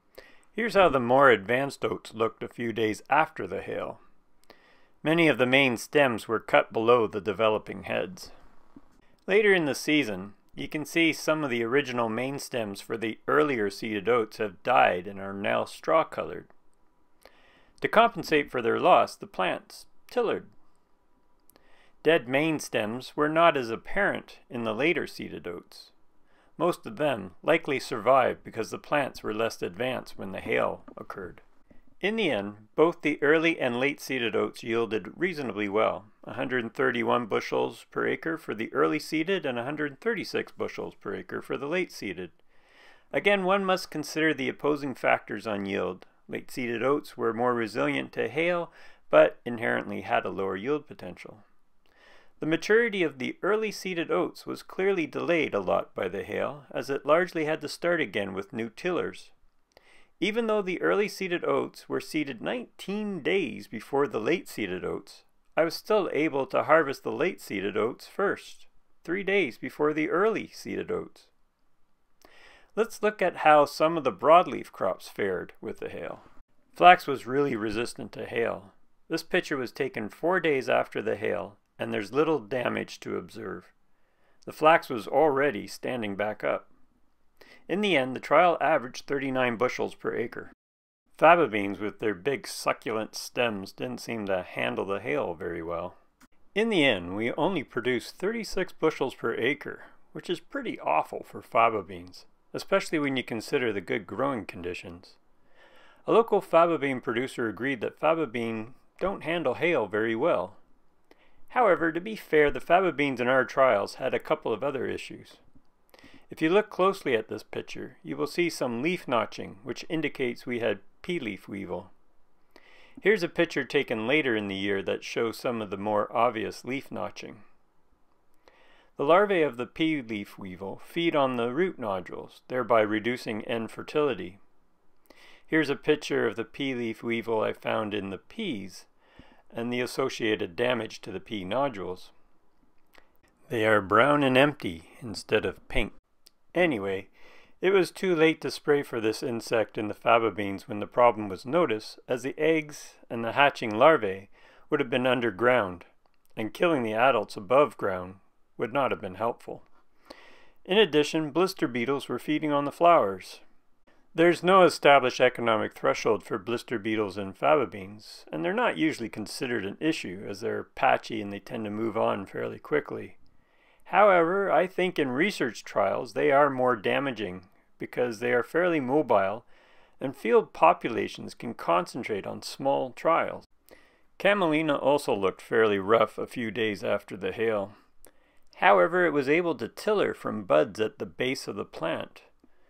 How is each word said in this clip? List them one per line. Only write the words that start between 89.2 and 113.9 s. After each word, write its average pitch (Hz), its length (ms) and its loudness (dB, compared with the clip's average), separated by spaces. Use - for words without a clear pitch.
bushels 107 400 -2
per - 200 -6
acre. - 360 -8
Faba 160 320 8
beans 101 300 -2
with 101 200 -6
their 107 140 -2
big 95 320 -4
succulent - 720 -4
stems 107 560 -4
didn't 127 300 -8
seem 113 240 -8
to 95 180 0
handle 123 420 -4
the 98 140 -4
hail 117 340 -4
very 85 300 -6
well. 85 320 -8
In 220 140 0
the 185 140 4
end, 92 320 0
we 113 180 -2
only 160 300 -2
produced - 540 -4
thirty-six 202 560 -6
bushels - 420 -2
per 117 200 -4
acre, - 500 -4
which - 180 -10
is 175 120 -6
pretty 233 400 -8
awful 147 420 -2
for - 180 -16
faba 110 460 2
beans, 90 380 -16
especially 185 460 -2
when 139 160 0
you 123 80 -2
consider 123 480 -2
the 101 100 -4
good 101 240 -4
growing 117 400 -4
conditions. 87 680 -12
A 147 60 0
local 214 300 4
faba 165 380 4
bean 135 200 -2
producer 123 480 -2
agreed 117 320 -4
that 113 200 -6
faba 156 300 0
bean 113 440 -6
don't 180 240 -4
handle 151 300 -2
hail 147 340 0
very 110 300 0
well. 117 400 -2
However, 165 440 2
to 165 80 -6
be 214 160 -8
fair, 151 340 4
the 131 80 -4
faba 170 340 4
beans 135 280 0
in 123 80 2
our 131 160 4
trials 110 500 4